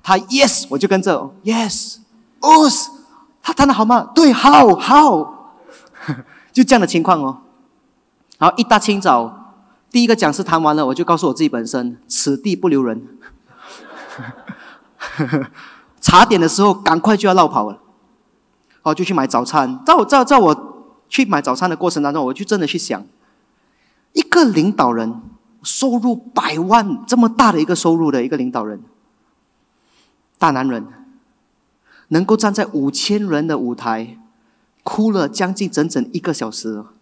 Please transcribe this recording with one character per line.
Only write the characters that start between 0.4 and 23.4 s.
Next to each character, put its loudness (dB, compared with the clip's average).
我 -4
就 0
跟 0
着， -2
yes，us， 0
他 -4
谈 2
得 2
好 0
吗？ 2
对， 6
好， 6
好。 2
<laughs> -14
就 2
这 4
样 4
的 0
情 -2
况 0
哦。 -6
然 2
后 -2
一 0
大 2
清 -2
早， -2
第 2
一 2
个 4
讲 0
师 -6
谈 0
完 2
了， -2
我 -4
就 -4
告 2
诉 -2
我 0
自 -2
己 0
本 -6
身： -8
此 -2
地 -4
不 -4
留 2
人。 -6
<laughs> -4
茶 6
点 2
的 2
时 -2
候 4
赶 0
快 2
就 -2
要 4
落 4
跑 -4
了。 -16
哦， -2
就 -6
去 -4
买 -2
早 -2
餐。 -2
在 4
我、 4
在， 2
在 4
我 -2
去 -2
买 -2
早 -4
餐 -4
的 -4
过 -2
程 -4
当 -2
中， -4
我 -4
就 -12
真 -4
的 -2
去 -6
想， -8